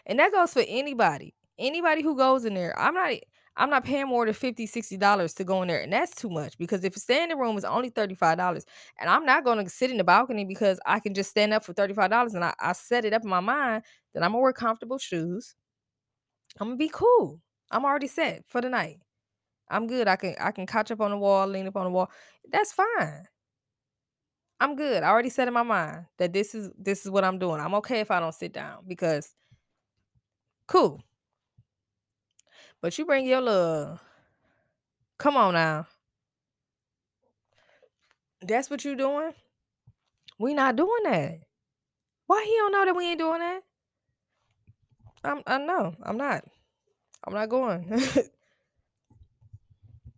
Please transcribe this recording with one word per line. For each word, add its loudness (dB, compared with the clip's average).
And 0
that 6
goes 2
for 4
anybody. -2
Anybody 0
who 0
goes 4
in -2
there. -4
I'm 2
not, 0
I'm 2
not 2
paying -2
more 2
than 0
fifty, -4
sixty -8
dollars 2
to -6
go 0
in -2
there. 0
And -6
that's 0
too -8
much, -6
because -4
if -4
a -10
standing 0
room -2
is -6
only -2
thirty-five 0
dollars, -2
and -2
I'm 4
not 4
gonna 0
sit -2
in -2
the 0
balcony 4
because 0
I 2
can -6
just -2
stand 2
up 0
for -14
thirty-five 2
dollars, 2
and -2
I, -2
I -2
set 0
it 0
up 0
in -6
my 2
mind 0
that -2
I'm 2
gonna 2
wear 6
comfortable -4
shoes. -6
I'm -6
gonna -8
be -2
cool. 2
I'm -2
already 0
set -4
for -2
the -4
night. -4
I'm -4
good. 0
I 4
can, -6
I -2
can -8
couch -2
up -8
on 0
the -4
wall, 4
lean -6
up -8
on -2
the -2
wall. 0
That's 2
fine. -2
I'm 0
good. 0
I 4
already 4
set 0
in -4
my 2
mind -2
that -2
this -2
is, -10
this -4
is -8
what 2
I'm 2
doing. -2
I'm -4
okay 0
if -6
I 2
don't -4
sit -10
down -14
because -4
cool. 4
But -4
you -4
bring 2
your 2
little, 0
come 2
on 4
now. 0
That's 0
what -6
you -4
doing? -2
We -2
not 2
doing 2
that. 0
Why 4
he 2
don't 2
know 4
that 2
we -2
ain't -4
doing 0
that? -6
I'm, -4
I 0
know. -2
I'm -4
not. -4
I'm -8
not -2
going. -2
<laughs> 2